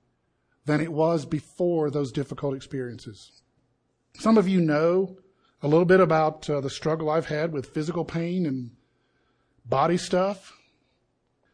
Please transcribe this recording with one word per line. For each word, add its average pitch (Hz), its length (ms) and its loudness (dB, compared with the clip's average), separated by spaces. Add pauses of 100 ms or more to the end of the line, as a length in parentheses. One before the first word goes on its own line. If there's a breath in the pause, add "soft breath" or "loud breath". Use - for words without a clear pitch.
(640)
than 151 160 2
it 165 100 -4
was 160 360 0
before 160 640 -2
those 135 220 -4
difficult 135 440 -6
experiences. 123 840 -14 (760)
Some 220 200 4
of 185 100 2
you 190 100 4
know 170 600 2 (440 soft breath)
a 147 60 -2
little 160 160 6
bit 185 160 6
about, 156 480 2
uh, 147 140 -2
the 135 80 -6
struggle 156 400 -4
I've 160 160 0
had 151 260 -4
with 139 220 -8
physical 156 320 -4
pain 170 400 -4
and 127 240 -6 (960)
body 151 320 2
stuff. 190 560 -2 (1000)